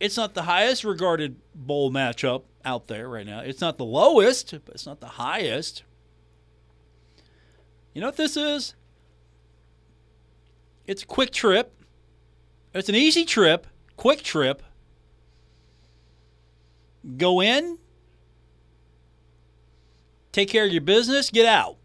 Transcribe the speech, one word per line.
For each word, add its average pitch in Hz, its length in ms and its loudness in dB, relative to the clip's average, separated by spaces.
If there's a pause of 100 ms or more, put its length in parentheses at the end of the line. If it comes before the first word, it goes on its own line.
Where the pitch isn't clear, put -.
it's 208 160 -4
not 214 180 -6
the 175 80 -6
highest 202 420 0
regarded 165 520 -2 (180)
bowl 139 360 -2
matchup 131 520 -2 (220)
out 127 220 -6
there 113 220 -12
right 110 180 -14
now. 107 140 -14
It's 131 200 -12
not 170 180 -4
the 127 60 -8
lowest, 214 720 4 (100)
but - 100 -20
it's - 120 -16
not 143 140 -18
the 120 60 -20
highest. 143 760 -6 (2000)
You 151 60 -12
know 214 80 -6
what - 80 -8
this 311 220 -2
is? 294 360 -4 (2000)
It's 196 160 -8
a - 40 -20
quick 262 240 -2
trip. 220 440 2 (1000)
It's 190 160 -6
an 202 60 2
easy 311 320 4
trip, 170 400 4 (320)
quick 277 240 2
trip. 139 400 -2 (2500)
Go 180 240 2
in, 302 340 0 (2500)
take 196 160 0
care 220 160 2
of 196 80 0
your 165 80 0
business, 233 480 2
get 226 160 4
out. 147 400 2